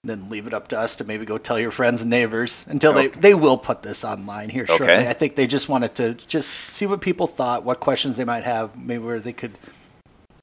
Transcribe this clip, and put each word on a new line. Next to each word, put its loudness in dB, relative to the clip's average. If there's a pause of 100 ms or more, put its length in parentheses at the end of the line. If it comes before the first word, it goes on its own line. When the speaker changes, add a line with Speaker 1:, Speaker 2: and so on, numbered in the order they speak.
Speaker 1:
then -10
leave -8
it -6
up -8
to -4
us -4
to -12
maybe -8
go -6
tell -4
your -2
friends 0
and -2
neighbors 0
until 4
they, 4
Speaker 2:
Okay. -8
Speaker 1:
they 10
will 4
put -6
this -10
online -8
here -6
shortly. 4
Speaker 2:
Okay. 6
Speaker 1:
I -2
think 0
they 4
just -2
wanted 0
to 0
just -6 (120)
see -4
what -2
people 0
thought, -2
what -2
questions 0
they -4
might -4
have, -4
maybe -8
where -6
they -10
could, -12 (840)